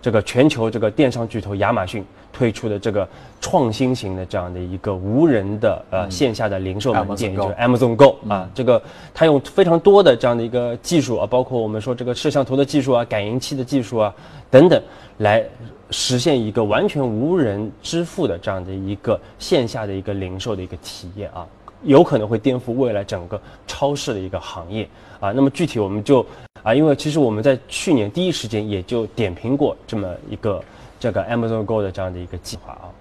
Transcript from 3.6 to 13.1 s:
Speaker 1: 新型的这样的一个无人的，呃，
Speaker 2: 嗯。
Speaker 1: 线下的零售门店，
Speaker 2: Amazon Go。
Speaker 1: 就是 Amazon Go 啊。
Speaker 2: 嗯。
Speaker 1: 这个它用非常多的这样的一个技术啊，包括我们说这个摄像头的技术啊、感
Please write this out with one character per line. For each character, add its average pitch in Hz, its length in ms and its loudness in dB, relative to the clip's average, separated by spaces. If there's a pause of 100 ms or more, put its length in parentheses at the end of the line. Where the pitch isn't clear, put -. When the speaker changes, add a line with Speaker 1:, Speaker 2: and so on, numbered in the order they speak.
Speaker 1:
新 127 240 0
型 95 220 -6
的 92 80 -8
这 95 140 -6
样 90 140 -8
的 90 60 -10
一 90 200 -8
个 101 160 -4
无 107 320 2
人 104 340 0
的， 101 300 0
呃， 92 160 -2
Speaker 2:
嗯。 90 40 -12
Speaker 1:
线 110 240 0
下 110 140 -2
的 98 100 -4
零 95 220 -6
售 117 140 0
门 104 220 -2
店， 101 160 -4
Speaker 2:
Amazon 95 40 -6
Go。 101 60 -2
Speaker 1:
就 95 60 -2
是 101 80 -4
Amazon 120 400 2
Go 135 200 8 (120)
啊。 98 160 -2
Speaker 2:
嗯。 92 100 -14
Speaker 1:
这 131 100 -4
个 117 180 4 (300)
它 165 140 2
用 147 140 4
非 - 240 0
常 165 140 4
多 202 240 8
的 135 140 6
这 127 100 -2
样 120 100 2
的 117 60 -2
一 117 60 -4
个 120 300 -2
技 170 220 0
术 120 180 -2
啊， 85 80 0
包 127 160 2
括 123 180 -2
我 110 80 -2
们 107 120 -4
说 123 140 -4
这 120 100 -8
个 123 100 -4
摄 151 160 -2
像 135 140 0
头 131 120 -2
的 139 80 4
技 143 160 2
术 127 120 0
啊、 120 120 2
感 104 200 -4